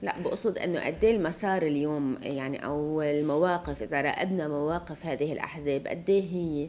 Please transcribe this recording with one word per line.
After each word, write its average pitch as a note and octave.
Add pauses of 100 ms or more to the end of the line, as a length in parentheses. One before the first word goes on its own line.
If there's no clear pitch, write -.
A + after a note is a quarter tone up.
لا، -
بقصد F#3+
إنه E3+
قد E3
إيه A3
المسار F#3
اليوم، D3
يعني، C3+
أو D3
المواقف، D3+
إذا C#3
راقبنا E3+
مواقف D3+
هذه D3
الأحزاب، C#3+
قد E3+
إيه G3
هي، E3